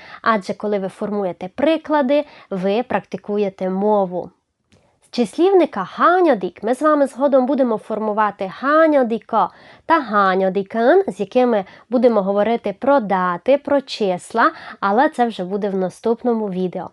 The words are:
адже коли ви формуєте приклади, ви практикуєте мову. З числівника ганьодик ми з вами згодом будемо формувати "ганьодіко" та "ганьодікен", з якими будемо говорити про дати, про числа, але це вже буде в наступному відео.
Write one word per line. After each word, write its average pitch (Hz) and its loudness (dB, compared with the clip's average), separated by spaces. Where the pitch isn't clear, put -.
адже 220 -2
коли 208 -4
ви 190 -6
формуєте 196 -6
приклади, 294 0
ви 196 -2
практикуєте 196 -4
мову. 190 0
З - -16
числівника 311 2
ганьодик 277 0
ми 226 -2
з 254 -8
вами 294 2
згодом 262 2
будемо 247 0
формувати 208 -4
"ганьодіко" 254 2
та 220 2
"ганьодікен", 202 2
з 190 -8
якими 226 0
будемо 233 2
говорити 202 -2
про 277 2
дати, 185 0
про 285 -2
числа, 220 -2
але 214 2
це 247 0
вже 202 -4
буде 196 -4
в 190 -4
наступному 220 -2
відео. 185 -6